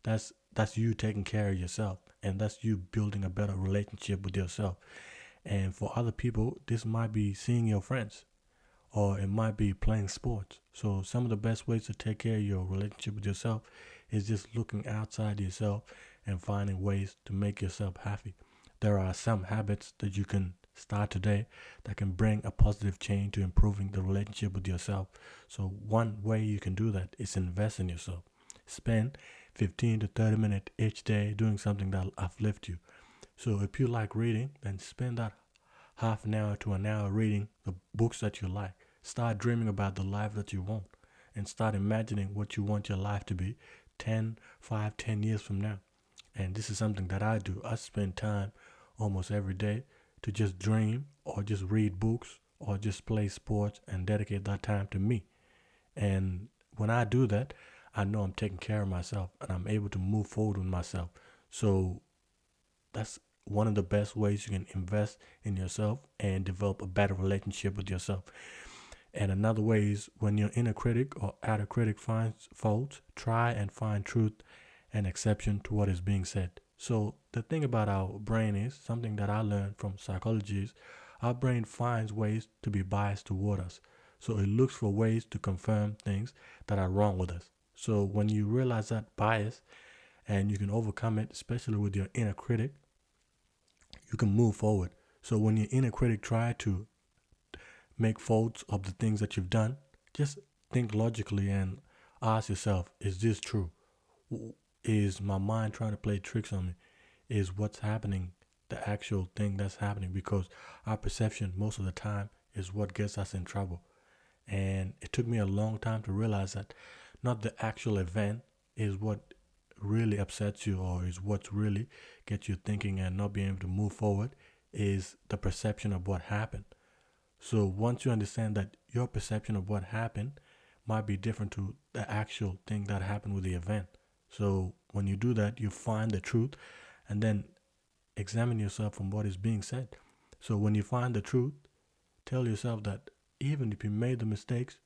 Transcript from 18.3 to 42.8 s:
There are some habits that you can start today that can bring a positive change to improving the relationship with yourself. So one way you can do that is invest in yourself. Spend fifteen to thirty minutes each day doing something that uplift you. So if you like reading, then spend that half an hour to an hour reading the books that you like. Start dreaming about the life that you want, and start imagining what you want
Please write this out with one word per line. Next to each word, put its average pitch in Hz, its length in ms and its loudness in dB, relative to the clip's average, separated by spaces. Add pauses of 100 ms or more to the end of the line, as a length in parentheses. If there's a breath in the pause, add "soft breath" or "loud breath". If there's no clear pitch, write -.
There 104 180 4
are 95 160 0
some 104 300 0
habits 104 540 -2
that 98 180 -2
you 98 80 2
can 92 300 0 (200)
start 104 360 -2
today 101 360 2 (380 loud breath)
that 101 120 -6
can 98 160 0
bring 107 320 4
a 107 60 0
positive - 480 4
change 101 340 0
to 101 100 0
improving 98 460 4
the 98 140 -2
relationship 101 500 -2
with 95 160 -4
yourself. 92 400 -2 (400 loud breath)
So - 160 -4
one 104 580 0
way 110 200 2
you 104 180 0
can 95 140 -2
do 107 160 2
that 95 280 -2
is - 180 -4
invest 95 440 0
in 92 80 0
yourself. 87 340 -6 (440 loud breath)
Spend 113 520 0 (360 loud breath)
fifteen 110 460 2
to 107 60 0
thirty 110 300 4
minutes 104 420 2
each 110 260 0
day 104 320 2
doing 107 220 2
something 98 320 0
that 95 260 0
uplift 101 520 -2
you. 87 100 -6 (580 loud breath)
So 101 240 0
if - 200 -2
you 127 60 4
like 113 280 0
reading, 117 360 0 (120)
then 98 160 -4
spend 120 400 -6
that 113 140 -4 (640 loud breath)
half 113 280 0
an 107 100 0
hour 107 220 0
to 107 160 -2
an 95 140 0
hour 104 240 0
reading 104 380 2 (160)
the 92 100 -4 (200)
books 113 260 2
that 107 200 -2
you 95 80 -2
like. 95 240 -4 (300 soft breath)
Start 117 360 -2
dreaming 117 300 2
about 98 280 0
the 98 60 -2
life 104 320 -2
that 104 180 -4
you 95 100 -2
want, 104 220 -4 (500 loud breath)
and 101 140 -6
start 110 260 0
imagining 104 600 0
what 104 220 -4
you 104 60 0
want 104 260 0